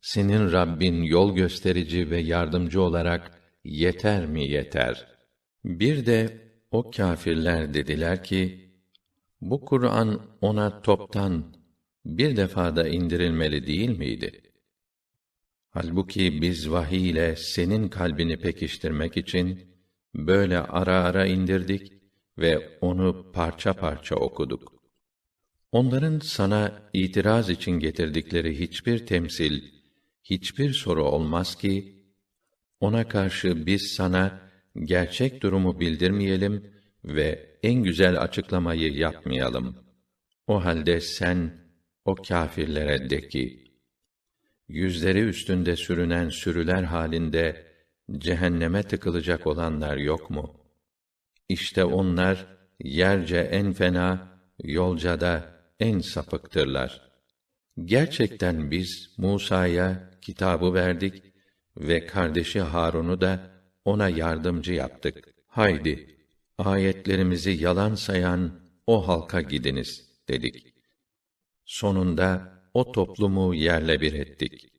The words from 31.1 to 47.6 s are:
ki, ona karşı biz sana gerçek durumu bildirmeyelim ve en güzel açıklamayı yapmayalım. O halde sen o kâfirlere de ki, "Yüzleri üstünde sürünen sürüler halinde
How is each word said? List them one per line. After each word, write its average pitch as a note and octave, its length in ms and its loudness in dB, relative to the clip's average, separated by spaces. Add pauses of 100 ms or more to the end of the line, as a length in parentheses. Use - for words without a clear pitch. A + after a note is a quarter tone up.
ki, G2 500 -4 (760)
ona A2+ 280 2
karşı F#2 580 0
biz F#2+ 160 0
sana F#2 680 -2 (260)
gerçek F2+ 640 0
durumu F#2 380 2
bildirmeyelim F#2+ 880 0 (340)
ve D2+ 580 -4
en A#2+ 200 2
güzel F2+ 400 4
açıklamayı E2+ 720 -2
yapmayalım. C2 840 -2 (680)
O G2+ 180 0
halde E2 360 2
sen F2 680 -2 (360)
o F#2+ 100 0
kâfirlere D2+ 960 -2
de D2 180 -4
ki, B1+ 460 -6 (920)
"Yüzleri F2+ 520 0
üstünde F2+ 560 0
sürünen E2+ 520 0
sürüler F2 540 0
halinde E2 840 -2 (520)